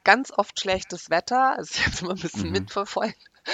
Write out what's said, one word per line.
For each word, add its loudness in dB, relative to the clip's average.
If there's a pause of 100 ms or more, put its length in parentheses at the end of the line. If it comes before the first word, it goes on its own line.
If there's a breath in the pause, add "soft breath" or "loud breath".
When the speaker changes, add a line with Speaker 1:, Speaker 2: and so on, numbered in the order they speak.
Speaker 1:
ganz 6
oft 0
schlechtes -4
Wetter, 2
also -8
ich 2
hab's -2
immer -4
ein -6
bisschen -4
Speaker 2:
Mhm. -4
Speaker 1:
mitverfolgt. -2 (360 loud breath)